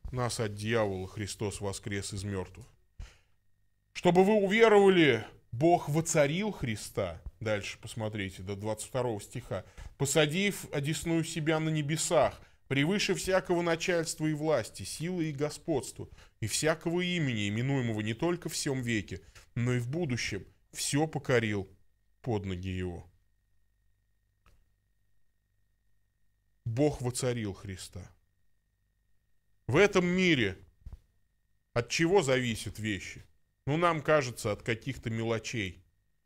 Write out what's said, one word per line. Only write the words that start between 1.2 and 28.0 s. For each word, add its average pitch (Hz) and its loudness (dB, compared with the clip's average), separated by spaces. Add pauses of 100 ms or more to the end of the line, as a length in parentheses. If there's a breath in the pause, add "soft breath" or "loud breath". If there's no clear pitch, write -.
воскрес 101 -6
из 98 -8
мертвых. 101 -8 (1300 soft breath)
Чтобы 180 4
вы 208 4
уверовали, 196 8 (280)
Бог 170 4
воцарил 160 2
Христа. 101 -4 (160)
Дальше 107 -4
посмотрите, 107 -6
до 101 -6
двадцать 107 -6
второго 120 -2
стиха. - -8 (320 loud breath)
"Посадив 156 2
одесную 160 0
себя 160 -2
на 160 0
небесах – 151 2 (260 soft breath)
превыше 170 0
всякого 185 2
начальства 165 0
и 156 0
власти, 147 0
силы 165 -4
и 156 -4
господства, 139 -4 (320 soft breath)
и 110 -2
всякого 165 0
имени, 139 0
именуемого 120 0
не 110 -2
только 170 -2
в - -8
сем 131 -2
веке, 110 -2 (340 soft breath)
но 120 0
и 123 0
в 120 -4
будущем, 123 -4 (280)
все 147 0
покорил 113 0 (540)
под 104 -2
ноги 92 -4
его". 90 -6 (3500)
Бог 135 2
воцарил 120 -2
Христа. - -14 (1600)